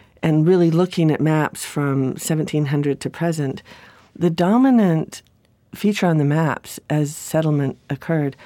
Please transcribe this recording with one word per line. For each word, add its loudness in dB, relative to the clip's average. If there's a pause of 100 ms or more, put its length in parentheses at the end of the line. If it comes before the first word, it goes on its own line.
(220)
and 2
really 4
looking 2
at 0
maps 0
from -2
seventeen -2
hundred -2
to -8
present, -4 (520)
the 0
dominant 2 (500)
feature -2
on 2
the 2
maps -2 (100)
as -2
settlement -2 (120)
occurred -4 (100)